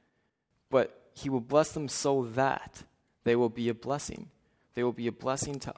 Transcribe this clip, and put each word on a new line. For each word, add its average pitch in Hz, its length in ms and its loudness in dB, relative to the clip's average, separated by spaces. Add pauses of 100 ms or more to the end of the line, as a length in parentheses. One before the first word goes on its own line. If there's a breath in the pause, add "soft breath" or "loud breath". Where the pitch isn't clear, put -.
(680)
But - 440 2
he 143 160 -8
will 131 120 0
bless 143 320 2
them 151 160 -4
so 139 340 2
that 131 600 -2 (400)
they 120 120 4
will 120 140 4
be 120 200 -2
a 117 40 0
blessing. - 580 -8 (420)
They 120 100 -2
will 123 100 2
be 117 140 -4
a 113 40 0
blessing 139 480 -4
to - 180 -10